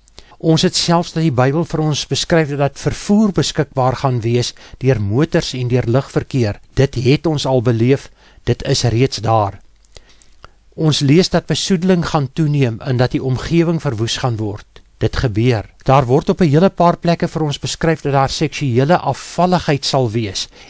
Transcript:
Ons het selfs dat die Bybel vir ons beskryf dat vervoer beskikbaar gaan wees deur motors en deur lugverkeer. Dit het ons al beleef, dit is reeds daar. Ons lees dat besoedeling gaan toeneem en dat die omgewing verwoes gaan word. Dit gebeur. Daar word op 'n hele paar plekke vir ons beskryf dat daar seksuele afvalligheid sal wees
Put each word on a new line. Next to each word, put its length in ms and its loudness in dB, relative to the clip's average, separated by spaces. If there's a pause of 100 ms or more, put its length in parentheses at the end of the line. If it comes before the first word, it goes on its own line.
(380)
Ons 240 2
het 140 0
selfs 360 0
dat 100 -2
die 100 2
Bybel 320 0
vir 160 -4
ons 260 -2
beskryf 500 0
dat 220 -2
vervoer 540 0
beskikbaar 640 -2
gaan 240 -2
wees 340 -2 (240)
deur 220 2
motors 540 0
en 140 -4
deur 180 2
lugverkeer. 760 -2 (140)
Dit 200 2
het 320 2
ons 200 -2
al 160 2
beleef, 480 0 (340)
dit 180 -2
is 200 -2
reeds 340 0
daar. 440 -2 (1120)
Ons 240 0
lees 300 4
dat 180 -2
besoedeling 600 0
gaan 260 -2
toeneem 480 0
en 160 -4
dat 140 2
die 120 -4
omgewing 600 0
verwoes 340 -4
gaan 200 -2
word. 300 -8 (320)
Dit 180 -2
gebeur. 480 0 (200)
Daar 220 4
word 220 2
op 120 -2
'n 80 4
hele 220 4
paar 260 2
plekke 320 -2
vir 140 -4
ons 160 -4
beskryf 420 -2
dat 120 -4
daar 180 2
seksuele 680 0
afvalligheid 840 -2
sal 260 0
wees 380 -4 (220)